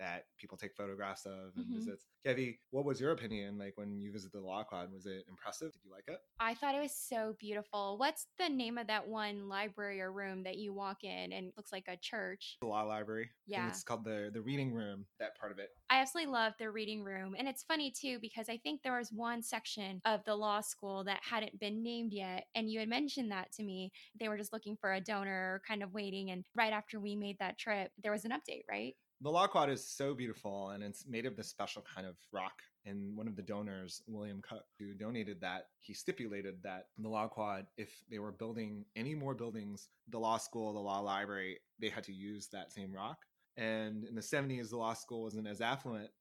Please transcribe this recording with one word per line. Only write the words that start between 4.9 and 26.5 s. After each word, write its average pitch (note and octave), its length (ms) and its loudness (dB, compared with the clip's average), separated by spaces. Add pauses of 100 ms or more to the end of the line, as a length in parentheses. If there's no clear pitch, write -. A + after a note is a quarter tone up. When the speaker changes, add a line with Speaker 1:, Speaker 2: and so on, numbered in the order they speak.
Speaker 1:
Was F#2+ 140 -10
it F#2+ 220 -6
impressive? G#2 440 -6
Did - 120 -20
you G2+ 80 -20
like G2 160 -16
it? E3+ 100 -6 (220)
Speaker 2:
I A3+ 140 2
thought C4+ 200 2
it C#4+ 60 2
was C#4+ 160 0
so A3 420 0
beautiful. G#3 600 -2
What's C#4+ 280 2 (140)
the F4+ 80 4
name A#3+ 280 2
of A#3 120 -2
that G#3+ 180 2
one G#3 420 0
library G3+ 520 0
or F#3 120 0
room F#3+ 320 -2
that F#3 120 -2
you G3+ 160 -2
walk G3 320 -2
in F#3 280 -4
and F#3+ 160 -4
it F#3 80 -12
looks G#3 140 -12
like F#3+ 160 -4
a F3+ 100 -4
church? F#3+ 640 -4
Speaker 1:
The A#2+ 60 0
law G#2+ 160 4
library. G#2+ 400 0
I A#2 40 -4
think G3 380 -6
Speaker 2:
Yeah. - 40 2
Speaker 1:
it's - 160 -4
called A2+ 200 0
the, G#2 280 0
the A2+ 100 -2
reading C3+ 300 2
room, G2+ 340 -2 (140)
that G#2+ 180 -4
part G#2 140 -4
of F#2+ 80 -10
it. G2 80 -6 (200)
Speaker 2:
I C4 120 10
absolutely C#4 320 2
love A3 260 4
the A3 140 -2
reading G#3+ 320 -2
room. F#3+ 340 -4
And C4 80 0
it's C4 160 -2
funny, D4+ 300 2
too, B3+ 280 -2
because A3 280 -4
I A#3 80 -2
think D4 260 -2
there B3+ 160 2
was A3+ 140 -2
one A#3 320 0
section G3 600 -2
of G#3+ 200 6
the G#3+ 100 4
law G#3 260 4
school G3 440 -2
that G3 180 2
hadn't G#3+ 380 0
been G#3+ 240 0
named A#3 280 0
yet. F#3 340 0 (100)
And A3 120 2
you A3 120 2
had A3 80 2
mentioned C4 420 2
that F#3+ 220 0
to A3 100 -6
me. F#3 300 -2 (260)
They A3 100 0
were G#3+ 100 2
just G3+ 140 -6
looking G#3+ 280 -4
for F#3+ 120 4
a F#3+ 80 4
donor, F#3+ 680 2
kind G#3 160 0
of F#3 80 -4
waiting. G3 380 0
And F3+ 140 -2 (120)